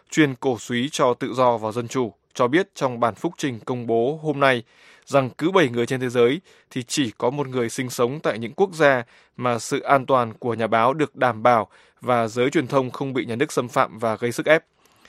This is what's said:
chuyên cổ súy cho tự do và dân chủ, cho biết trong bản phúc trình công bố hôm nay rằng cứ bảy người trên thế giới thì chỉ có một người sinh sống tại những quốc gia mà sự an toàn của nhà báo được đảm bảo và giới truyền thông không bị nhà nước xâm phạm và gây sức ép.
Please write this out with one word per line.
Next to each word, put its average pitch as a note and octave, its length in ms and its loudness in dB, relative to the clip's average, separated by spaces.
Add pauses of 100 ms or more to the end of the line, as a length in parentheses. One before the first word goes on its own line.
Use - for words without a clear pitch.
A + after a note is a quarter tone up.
chuyên D3 260 2
cổ C3 240 -2
súy B2 320 -4
cho B2+ 220 2
tự A#2 200 -6
do B2 240 4
và G#2+ 140 -6
dân A#2+ 160 -6
chủ, A#2+ 260 -4 (200)
cho B2+ 140 2
biết D3 280 0
trong B2 240 -4
bản A#2 160 0
phúc F3 220 -6
trình B2+ 280 -4
công A#2+ 220 -6
bố A#2 340 0
hôm D3 180 -2
nay C3 240 4 (420)
rằng C3 320 2
cứ E3 140 0
bảy F3 180 4
người A#2+ 160 -2
trên C3 140 -2
thế B2+ 100 -4
giới B2 320 2 (300)
thì B2+ 120 -6
chỉ B2 340 -2
có A#2+ 120 0
một C#3+ 180 -4
người B2+ 220 -2
sinh B2+ 200 -6
sống B2+ 340 -2
tại A#2 160 -2
những A#2 140 -8
quốc F#3+ 200 0
gia C#3 300 4 (340)
mà B2 220 -2
sự C#3 200 -4
an C3+ 260 2
toàn B2 280 2
của A#2+ 200 -6
nhà A2+ 140 -2
báo A2+ 260 2
được D3+ 220 -4
đảm A#2+ 280 0
bảo A#2+ 240 4 (340)
và A#2 260 0
giới B2 220 0
truyền C#3+ 180 0
thông C3 240 0
không C#3 220 -6
bị B2 120 -2
nhà A#2 100 -6
nước D3 160 -2
xâm B2+ 160 -2
phạm A#2 320 -2
và A2 160 -2
gây A#2+ 160 -4
sức D3 140 -6
ép. D#3 200 4 (440)